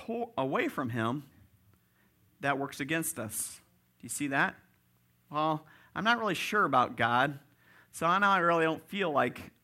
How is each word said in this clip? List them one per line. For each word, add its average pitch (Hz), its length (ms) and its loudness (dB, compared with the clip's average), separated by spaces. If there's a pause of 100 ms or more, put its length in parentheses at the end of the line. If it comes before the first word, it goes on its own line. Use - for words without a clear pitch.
to-, 233 300 -6
away 170 320 0
from 135 220 -6
him, 117 340 -2 (1160)
that 139 180 0
works 139 220 -6
against 160 380 -2
us. - 440 -8 (360)
Do - 60 -20
you 120 60 -10
see - 160 -6
that? 147 300 0 (720)
"Well, 156 360 -2 (280)
I'm 175 100 -4
not 233 140 4
really 208 160 0
sure 208 320 0
about 127 320 4
God, 127 400 2 (540)
so - 140 -4
I 180 120 4
know 202 100 4
I 196 120 4
really 170 240 4
don't 160 220 -2
feel 190 240 -2
like 127 420 0 (120)